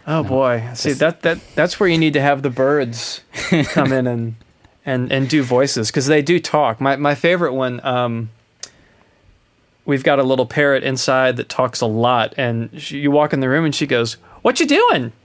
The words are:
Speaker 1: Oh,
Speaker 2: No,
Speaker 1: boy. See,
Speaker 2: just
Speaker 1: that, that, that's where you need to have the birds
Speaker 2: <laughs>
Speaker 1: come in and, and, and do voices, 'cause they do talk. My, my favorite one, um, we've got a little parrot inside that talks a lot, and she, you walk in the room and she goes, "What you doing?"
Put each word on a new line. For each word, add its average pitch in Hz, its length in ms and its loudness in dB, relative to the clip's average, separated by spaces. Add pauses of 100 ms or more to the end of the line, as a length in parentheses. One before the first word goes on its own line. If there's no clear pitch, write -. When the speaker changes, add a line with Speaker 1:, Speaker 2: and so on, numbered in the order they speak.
Speaker 1:
Oh, 156 160 0
Speaker 2:
No, 101 60 -6
Speaker 1:
boy. 127 340 0 (120)
See, - 160 -2
Speaker 2:
just 131 100 -2
Speaker 1:
that, 165 220 0
that, 165 160 -2 (160)
that's 165 260 -2
where 196 80 4
you 165 80 4
need 156 160 2
to 143 80 2
have 139 220 2
the 139 80 -2
birds 131 720 -2 (260)
Speaker 2:
<laughs> - 20 -4 (200)
Speaker 1:
come 135 240 0
in 127 120 0
and, 117 280 -4 (500)
and, 127 260 -2
and 135 160 0
do 151 160 2
voices, 123 480 0
'cause 135 160 -2
they 151 140 4
do 160 180 2
talk. 131 400 0
My, 135 180 0
my 143 180 0
favorite 170 400 0
one, 127 280 -4
um, 120 460 -2 (1600)
we've 139 180 -2
got 143 140 4
a 139 40 2
little 131 240 2
parrot 143 380 0
inside 131 540 0
that - 100 -8
talks 127 320 -2
a 120 60 0
lot, 113 500 0
and 117 320 -4 (120)
she, 143 180 -12
you 143 120 0
walk 147 220 2
in 139 80 -2
the 131 80 -2
room 156 160 0
and 147 100 -2
she 151 120 -2
goes, 117 320 -2 (240)
"What 254 180 0
you 320 60 2
doing?" 320 460 2 (120)